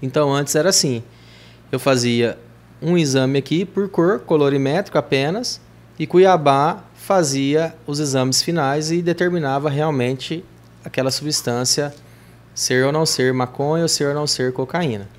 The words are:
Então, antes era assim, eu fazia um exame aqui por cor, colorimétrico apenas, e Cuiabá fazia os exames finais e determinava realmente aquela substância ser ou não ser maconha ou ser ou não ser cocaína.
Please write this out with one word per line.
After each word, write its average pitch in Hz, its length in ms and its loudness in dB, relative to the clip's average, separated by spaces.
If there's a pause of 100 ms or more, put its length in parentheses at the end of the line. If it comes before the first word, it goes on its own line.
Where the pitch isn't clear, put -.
Então, 139 320 0
antes 143 220 -2
era 156 160 2
assim, 127 320 0 (680)
eu 131 80 -4
fazia 120 600 2 (420)
um 170 160 0
exame 135 420 2
aqui 160 280 -2
por 196 240 -4
cor, 190 300 2
colorimétrico 143 760 0
apenas, 156 640 -2 (380)
e 156 80 -4
Cuiabá 170 760 4 (100)
fazia 151 800 0 (120)
os 147 120 -6
exames 131 440 0
finais 156 480 -2
e 175 120 0
determinava 170 680 0
realmente 139 760 -2 (400)
aquela 131 260 -2
substância 143 840 -2 (600)
ser 127 300 0
ou 139 80 2
não 156 120 2
ser 131 300 0
maconha 139 480 -2
ou 165 60 0
ser 147 200 0
ou 143 60 -2
não 147 120 -4
ser 127 260 -2
cocaína. 120 560 -4 (100)